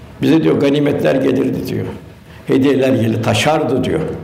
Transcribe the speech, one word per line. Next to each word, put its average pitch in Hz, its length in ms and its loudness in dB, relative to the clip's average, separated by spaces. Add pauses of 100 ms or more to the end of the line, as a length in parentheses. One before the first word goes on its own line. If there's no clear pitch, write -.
(220)
"Bize," 151 200 4
diyor, 156 180 2
"ganimetler 143 540 2
gelirdi," 131 540 0
diyor. 110 160 -4 (640)
"Hediyeler 131 420 2
gelir, 113 340 0
taşardı," 131 640 0
diyor. 82 160 -2 (240)